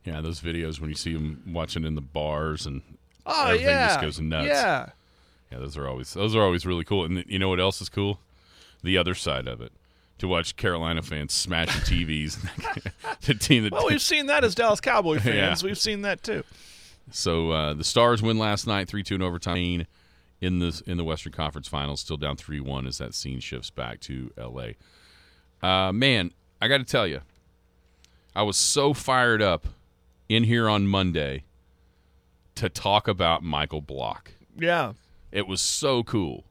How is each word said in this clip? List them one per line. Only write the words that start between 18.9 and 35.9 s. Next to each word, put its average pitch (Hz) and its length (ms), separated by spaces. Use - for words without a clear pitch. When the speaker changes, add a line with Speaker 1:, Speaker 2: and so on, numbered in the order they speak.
Speaker 1:
two 101 100
in 92 80
overtime 87 640
in 92 180
the, 85 280
in 90 100
the 85 80
Western 80 280
Conference 76 360
Finals, 71 320
still 80 160
down 71 200
three 76 220
one 65 280
as 65 120
that 60 160
scene 65 240
shifts - 320
back 60 300
to 64 360
L 60 240
A. 57 140
Uh, 95 280
man, 110 400
I 107 60
gotta 135 180
tell 117 220
you, 67 140
I 101 80
was 104 140
so 147 360
fired 123 500
up 90 260
in 113 160
here 117 240
on 101 200
Monday 80 560
to 95 120
talk 104 380
about 85 380
Michael 76 380
Block. 67 500
Speaker 2:
Yeah. 160 360
Speaker 1:
It 98 160
was 95 140
so 131 420